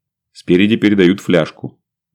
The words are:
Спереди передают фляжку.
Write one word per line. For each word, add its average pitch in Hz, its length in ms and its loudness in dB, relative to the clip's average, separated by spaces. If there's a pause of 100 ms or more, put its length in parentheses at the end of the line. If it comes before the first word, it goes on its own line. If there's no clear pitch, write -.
(320)
Спереди 104 460 -2
передают 98 420 0
фляжку. - 640 -6 (320)